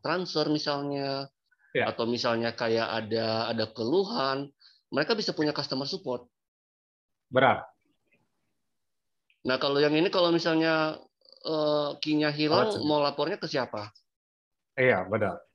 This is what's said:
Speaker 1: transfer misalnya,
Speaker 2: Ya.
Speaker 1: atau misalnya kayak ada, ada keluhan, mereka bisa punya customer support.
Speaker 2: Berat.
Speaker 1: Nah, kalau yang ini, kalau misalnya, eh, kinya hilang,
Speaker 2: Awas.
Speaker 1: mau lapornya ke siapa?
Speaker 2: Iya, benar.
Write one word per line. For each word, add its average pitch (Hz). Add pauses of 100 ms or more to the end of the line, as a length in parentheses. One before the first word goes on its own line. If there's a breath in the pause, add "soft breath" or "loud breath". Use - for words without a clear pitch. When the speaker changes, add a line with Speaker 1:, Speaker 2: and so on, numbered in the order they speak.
Speaker 1:
transfer 156
misalnya, 143 (400)
Speaker 2:
Ya. 120
Speaker 1:
atau -
misalnya 117
kayak 113
ada, 113
ada 113
keluhan, 139 (400 soft breath)
mereka 151
bisa 208
punya 151
customer 139
support. 131 (1040)
Speaker 2:
Berat. 127 (1800)
Speaker 1:
Nah, 127
kalau 143
yang 147
ini, 170
kalau 175
misalnya, 160 (480)
eh, 151 (120)
kinya 151
hilang, 160
Speaker 2:
Awas. -
Speaker 1:
mau 151
lapornya 147
ke -
siapa? 117 (800)
Speaker 2:
Iya, 117
benar. 95 (160)